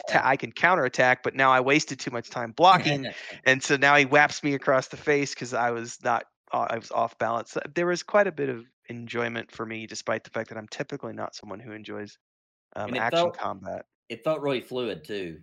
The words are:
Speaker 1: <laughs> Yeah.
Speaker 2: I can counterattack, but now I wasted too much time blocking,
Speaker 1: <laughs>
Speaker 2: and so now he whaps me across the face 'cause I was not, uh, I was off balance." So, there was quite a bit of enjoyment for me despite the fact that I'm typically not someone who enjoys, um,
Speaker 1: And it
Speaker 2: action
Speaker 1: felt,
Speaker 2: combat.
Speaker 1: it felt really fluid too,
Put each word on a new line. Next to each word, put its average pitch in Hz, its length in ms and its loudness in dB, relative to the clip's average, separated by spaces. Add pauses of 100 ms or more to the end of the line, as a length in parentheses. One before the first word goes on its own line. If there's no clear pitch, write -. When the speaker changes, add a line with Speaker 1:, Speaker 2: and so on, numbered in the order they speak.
Speaker 1:
<laughs> - 0 -
Yeah. - 180 2
Speaker 2:
I 135 100 4
can 123 160 -6
counterattack, 135 720 2
but 123 120 -2
now 135 160 6
I 127 80 6
wasted 139 400 2
too - 120 -8
much 117 180 -8
time 117 220 -6
blocking, 151 580 6
Speaker 1:
<laughs> - 360 -12
Speaker 2:
and 131 180 6
so 147 120 2
now 143 200 6
he 143 100 8
whaps 147 380 2
me 143 100 0
across 131 340 2
the - 100 -14
face 143 360 0
'cause 123 200 -10
I 120 180 0
was 117 320 -8
not, 120 220 0 (260)
uh, 120 180 0
I 117 80 -2
was 110 140 -16
off 117 260 -2
balance." 113 340 -2
So, - 80 -4 (140)
there 175 140 0
was 175 160 -2
quite 208 240 4
a 180 40 -6
bit 143 180 -4
of 117 160 -8 (240)
enjoyment 117 640 -6
for 113 140 -8
me 110 200 -10
despite 113 380 -6
the - 60 -20
fact 110 200 -8
that 110 80 -12
I'm 107 100 -14
typically 123 460 -10
not 107 220 -10
someone 101 240 -14
who 117 120 -16
enjoys, 107 460 -14 (580)
um, 104 120 -6
Speaker 1:
And 123 80 -6
it 113 120 -2
Speaker 2:
action - 20 -6
Speaker 1:
felt, 165 280 0
Speaker 2:
combat. 95 480 -8 (220)
Speaker 1:
it 113 160 -12
felt 180 180 -2
really 139 200 -2
fluid 113 420 -6
too, 90 380 -10